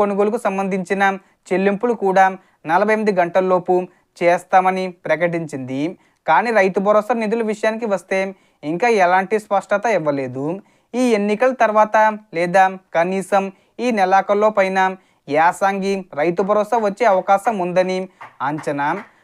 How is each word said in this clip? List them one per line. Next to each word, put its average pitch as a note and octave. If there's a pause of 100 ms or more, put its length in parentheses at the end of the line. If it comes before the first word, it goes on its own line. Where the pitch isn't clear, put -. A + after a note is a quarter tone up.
కొనుగోలుకు G#3
సంబంధించిన G3 (480)
చెల్లింపులు G3+ (100)
కూడా F#3+ (460)
నలభై G#3
ఎనిమిది G#3+
గంటల్లోపు F3+ (460)
చేస్తామని F#3 (220)
ప్రకటించింది. D#3 (460)
కానీ F3+ (100)
రైతు F#3+
భరోసా G#3+
నిధుల A3+
విషయానికి A3
వస్తే F#3+ (520)
ఇంకా F3 (180)
ఎలాంటి F#3+
స్పష్టత G3+ (120)
ఇవ్వలేదు. C#3 (560)
ఈ - (140)
ఎన్నికల G#3 (100)
తర్వాత G#3+ (400)
లేదా F3 (340)
కనీసం F#3+ (400)
ఈ B3 (100)
నెలాఖరులో G3
పైన F#3+ (560)
యాసంగి F#3+ (260)
రైతు E3+
భరోసా G#3 (100)
వచ్చే G3+
అవకాశం G3 (100)
ఉందని F#3 (500)
అంచనా. C#3+ (340)